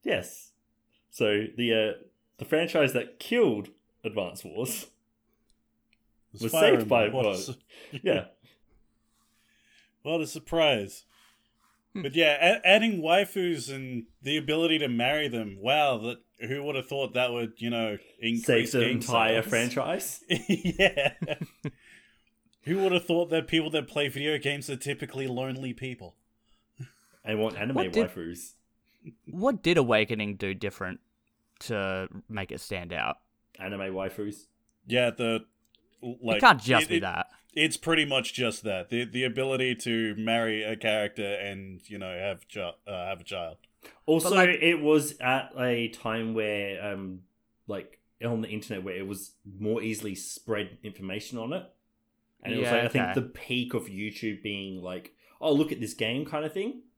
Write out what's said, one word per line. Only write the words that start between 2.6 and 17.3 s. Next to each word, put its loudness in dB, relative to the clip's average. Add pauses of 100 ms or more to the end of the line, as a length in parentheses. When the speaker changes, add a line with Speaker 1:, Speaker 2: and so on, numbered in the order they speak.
Speaker 1:
that -4
killed 2 (340)
Advance -4
Wars -6
Speaker 2:
It -18 (1400)
was -12
Speaker 1:
was -2
Speaker 2:
Fire 8
Speaker 1:
saved 0
by 6
Speaker 2:
Emblem. -2
What 2
a 4
Speaker 1:
Wars. -2
Speaker 2:
su- -14
<laughs> -
Speaker 1:
Yeah. 0 (1800)
Speaker 2:
What -2
a -4
surprise. 2 (880)
Speaker 3:
Hmm. -8
Speaker 2:
But -4
yeah, 6
a-, 2
adding 6
waifus 2
and -6 (160)
the 0
ability 2
to 0
marry 2
them. -6
Wow, 4
that, -6 (300)
who -4
would -2
have -6
thought -4
that 2